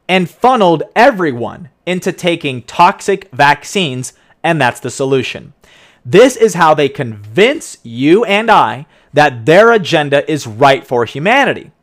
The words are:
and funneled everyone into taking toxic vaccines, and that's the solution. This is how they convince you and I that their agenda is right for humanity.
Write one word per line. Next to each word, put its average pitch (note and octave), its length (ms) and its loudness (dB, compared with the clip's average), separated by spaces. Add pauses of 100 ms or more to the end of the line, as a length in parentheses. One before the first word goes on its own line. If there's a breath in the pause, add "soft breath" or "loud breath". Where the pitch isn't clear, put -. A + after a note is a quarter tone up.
and F#3 220 0
funneled F#3+ 540 0 (120)
everyone F3 720 -2 (180)
into F3+ 240 -4
taking D#3 500 -6
toxic F#3+ 680 -2
vaccines, C#3+ 840 -2 (300 soft breath)
and D#3+ 180 0
that's A#2+ 180 0
the B2 120 -8
solution. C3+ 600 -4 (520 soft breath)
This G#3+ 300 4
is A3 180 0
how D#3+ 220 2
they D3 120 0
convince A#2 960 -4
you C#3+ 440 0
and G#3+ 260 0
I C3 340 2 (260 soft breath)
that C#3 360 0
their G#3 240 6
agenda D3 600 0
is D3+ 140 -6
right B2+ 400 0
for A#2+ 200 -2
humanity. G3 680 -2 (120)